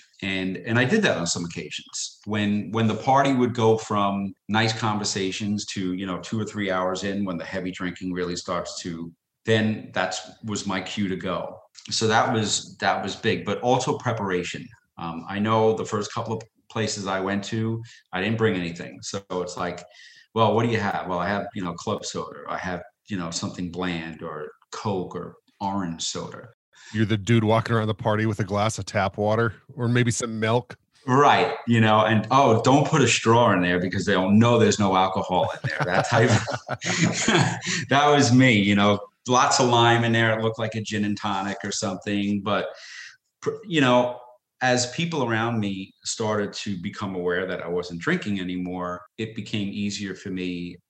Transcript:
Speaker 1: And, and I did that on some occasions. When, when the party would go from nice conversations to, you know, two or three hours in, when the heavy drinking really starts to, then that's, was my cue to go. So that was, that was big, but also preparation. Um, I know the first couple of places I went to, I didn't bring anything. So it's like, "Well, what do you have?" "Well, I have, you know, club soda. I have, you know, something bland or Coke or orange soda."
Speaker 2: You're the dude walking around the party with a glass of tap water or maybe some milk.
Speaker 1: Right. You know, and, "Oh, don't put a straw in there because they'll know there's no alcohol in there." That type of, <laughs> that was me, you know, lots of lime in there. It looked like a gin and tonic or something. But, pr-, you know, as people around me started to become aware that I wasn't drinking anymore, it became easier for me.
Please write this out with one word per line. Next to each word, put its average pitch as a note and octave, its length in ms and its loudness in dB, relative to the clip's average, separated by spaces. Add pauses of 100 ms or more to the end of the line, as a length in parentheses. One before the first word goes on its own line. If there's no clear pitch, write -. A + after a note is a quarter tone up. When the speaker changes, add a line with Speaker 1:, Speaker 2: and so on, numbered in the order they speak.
(220)
Speaker 1:
And, F#2+ 360 -2
and A#2 200 0
I B2+ 60 4
did G3+ 180 2
that G2+ 160 2
on E2+ 80 -4
some - 180 -4
occasions. - 800 -10
When, G#2 480 -2
when A2+ 160 2
the G#2+ 60 0
party C3+ 380 4
would B2 220 2
go A2+ 220 6
from G2 560 -2 (160)
nice A2+ 280 2
conversations G#2 880 -2
to, F#2 280 -4
you G2 120 -6
know, F2+ 120 -4
two E2+ 220 -6
or F2 40 -4
three G2 280 -4
hours F#2 320 -2
in, G2+ 200 -2
when F2+ 140 -4
the D#2+ 60 -8
heavy F#2 260 -6
drinking F2+ 420 -6
really F2+ 220 -4
starts F2 480 -6
to, E2+ 300 -8 (320)
then A2 500 0
that's, - 340 -4 (160)
was G2+ 220 -6
my F#2+ 140 -2
cue G2+ 280 -4
to F#2+ 60 -4
go. E2+ 420 -6 (340)
So A2 180 0
that B2 240 2
was, G#2+ 460 -2
that F#2+ 220 0
was G2 140 -6
big, F#2 300 -2
but G2+ 160 -4
also B2+ 380 0
preparation. F2+ 680 -4 (300)
Um, E2 320 -10
I G2 100 -6
know A2 380 4
the G#2 80 -4
first G#2 280 -4
couple A2 220 -6
of A2 80 -6 (260)
places G#2 380 -4
I F#2+ 140 -2
went G2+ 240 -2
to, A2+ 360 -4 (320)
I F2+ 80 -2
didn't A2 180 0
bring G#2+ 180 2
anything. E2+ 460 -6
So - 280 -10
it's F2+ 260 -4
like, F2 280 -6 (500)
"Well, A2 200 4
what A#2 120 2
do A#2 60 0
you G#2+ 80 0
have?" E2+ 260 -4
"Well, F2+ 140 -2
I F2+ 80 -2
have, G2+ 260 -2
you G#2 80 -8
know, E2+ 120 -6
club G2 300 -6
soda. D2+ 440 -10
I D#2+ 100 -6
have, E2+ 240 -6 (260)
you G#2 80 -4
know, E2+ 140 -4
something F2+ 400 -6
bland E2 520 -6
or D2+ 280 -10 (220)
Coke F#2+ 420 -4
or E2+ 220 -12 (240)
orange F#2+ 420 -4
soda." - 460 -8 (440)
Speaker 2:
You're A2 120 2
the G#2+ 140 0
dude A2 260 4
walking A2+ 320 2
around A2 120 0
the G#2+ 60 0
party G#2+ 300 0
with A2 160 0
a G#2+ 40 -2
glass G2+ 340 0
of F#2+ 80 -8
tap G2+ 320 -2
water G#2+ 360 2 (220)
or A#2+ 120 -2
maybe A#2+ 220 2
some A2+ 300 -4
milk. A2+ 360 0 (300)
Speaker 1:
Right. B2 480 6 (120)
You A#2 140 6
know, G#2+ 260 6
and, A2 240 2
"Oh, B2+ 320 6
don't C#3+ 260 6
put D3+ 140 4
a A#2 60 6
straw A#2 440 4
in F2+ 80 2
there F2+ 180 2
because F#2+ 260 -2
they'll F#2+ 260 2
know A#2 280 6
there's G#2+ 220 4
no F#2+ 160 4
alcohol F#2 560 0
in - 180 -6
there." D2+ 140 -4
That F2 240 0
type A#2+ 220 4
of, - 1000 0
<laughs> - 600 0
that C#3+ 220 4
was C3 220 6
me, B2+ 200 8
you G2+ 220 4
know, G#2 240 4 (300)
lots C3 320 4
of B2 80 4
lime A#2 340 6
in A#2 80 2
there. A2+ 260 4
It A2+ 60 -2
looked A2+ 160 -2
like A2 160 -6
a A2 60 -4
gin G#2 240 -2
and G#2 120 -2
tonic G2 460 -4
or G#2 80 -6
something. G2+ 720 -2
But, F#2+ 240 -2 (760)
pr-, D3 80 -4 (160)
you D#3+ 160 2
know, B2 360 4 (440)
as B2+ 300 2
people E3 360 -2
around A2+ 320 -2
me F#2+ 320 -6 (120)
started G#2+ 480 -2
to G2 280 -8
become G2 340 -8
aware F2+ 320 -2
that F#2 160 -6
I E2 60 -10
wasn't F2 320 -6
drinking G#2+ 400 -2
anymore, F2+ 640 -6 (160)
it A2 180 -8
became G2+ 320 -4
easier G2+ 460 -6
for - 160 -12
me. F2 460 -6 (140)